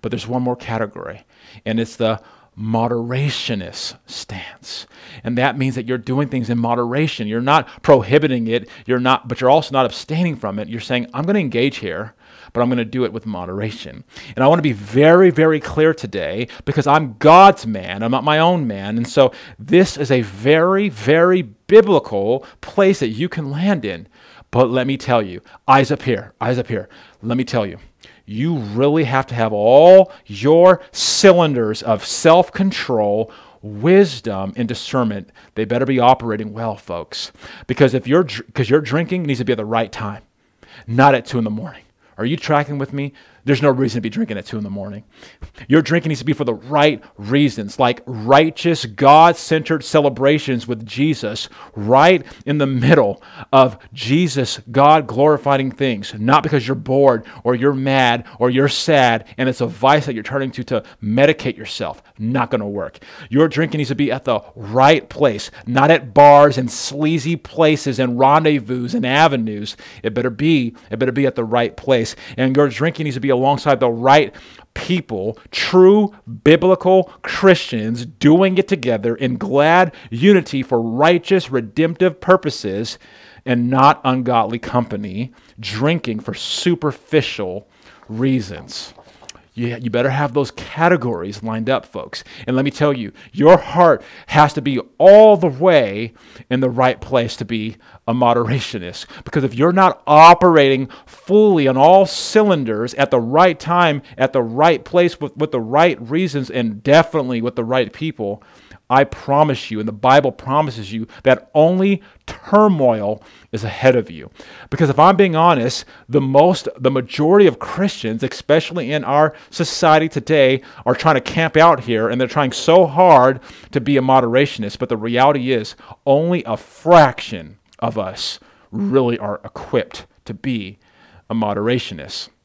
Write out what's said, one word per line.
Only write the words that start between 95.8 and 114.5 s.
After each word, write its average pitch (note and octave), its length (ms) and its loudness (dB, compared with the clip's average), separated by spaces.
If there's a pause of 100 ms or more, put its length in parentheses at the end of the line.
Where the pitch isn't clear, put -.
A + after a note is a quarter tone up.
in B2+ 120 -2
the C3 80 0
right B2+ 320 0
place A#2+ 340 -2
to - 80 -10
be A2 320 -8 (320)
a A#2 60 -2
moderationist. A#2 920 -4 (180)
Because C#3+ 180 -4
if A2+ 100 -4
you're D3 200 0
not F#3 340 0
operating D3+ 800 6 (180)
fully F#3+ 640 2
on B2+ 80 0
all F3+ 300 6
cylinders C#3 880 -2
at C#3 180 0
the B2+ 80 2
right D#3 400 2
time, D#3+ 420 0 (160)
at C3 140 -2
the C3 100 0
right C3+ 440 0
place, F3 340 0
with, D3 160 -10
with D3+ 160 -4
the B2+ 80 -4
right C#3 500 0
reasons, C#3+ 400 -4
and A2+ 320 -6
definitely C#3 600 0
with A#2+ 160 -6
the A#2 80 -4
right A#2+ 260 -4
people, G#2+ 500 -8 (480)
I C3+ 160 4
promise C#3 640 -2
you, G#2+ 80 -6
and G#2+ 80 -6
the A2 60 -8
Bible B2+ 400 2
promises B2+ 580 -4
you, A2+ 160 -8 (160)
that B2+ 300 2
only F#3 480 2 (240)
turmoil B2+ 1000 0 (300)
is G#2 100 -8
ahead B2+ 320 2
of G#2+ 160 -2
you. D2+ 180 -18 (400)